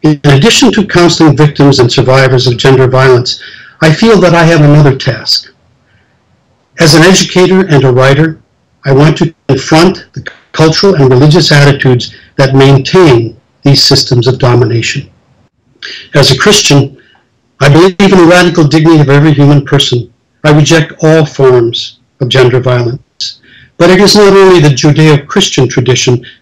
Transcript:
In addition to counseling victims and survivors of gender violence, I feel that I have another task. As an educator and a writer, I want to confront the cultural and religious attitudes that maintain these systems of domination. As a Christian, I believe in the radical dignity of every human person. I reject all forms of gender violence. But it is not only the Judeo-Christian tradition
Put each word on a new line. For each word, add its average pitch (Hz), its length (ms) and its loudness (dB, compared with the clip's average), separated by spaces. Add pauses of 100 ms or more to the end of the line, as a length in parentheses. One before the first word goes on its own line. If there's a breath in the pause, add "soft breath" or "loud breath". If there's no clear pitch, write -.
In 151 220 -2
addition 147 480 2
to 208 140 -2
counseling 165 500 0
victims 143 440 0
and 120 100 0
survivors 127 560 0
of 120 100 -2
gender 131 300 0
violence, 127 560 0 (380 loud breath)
I 160 120 0
feel 220 280 0
that 170 140 0
I 170 100 0
have 165 180 2
another 147 340 2
task. - 560 -8 (1300)
As 160 160 2
an 156 80 2
educator 185 640 0
and 147 160 0
a 131 100 0
writer, 143 480 0 (440)
I 139 80 -2
want 147 260 0
to 160 160 -4 (140)
confront - 640 -2
the - 180 -16 (220)
cultural 160 420 0
and 139 160 0
religious 147 400 2
attitudes 139 640 0 (220 loud breath)
that 135 180 -2
maintain 135 840 2 (280)
these 139 180 0
systems 131 460 -2
of 123 100 -4
domination. 120 720 -4 (1040 loud breath)
As 143 160 0
a 135 80 -2
Christian, - 640 -2 (580 soft breath)
I 139 80 0
believe 175 300 2
in 196 120 2
the 175 200 4
radical 175 320 0
dignity 156 380 2
of 135 80 0
every 143 240 2
human 143 320 2
person. 127 480 -4 (320)
I 151 80 2
reject 156 400 0 (100)
all 156 240 2
forms 123 720 -2 (220)
of 127 80 -6
gender 127 320 0
violence. 123 800 -8 (380 soft breath)
But 175 120 2
it 185 80 2
is 202 160 2
not 202 180 4
only 190 280 4
the 147 80 2
Judeo-Christian 147 1000 -2
tradition 123 560 -4 (180 loud breath)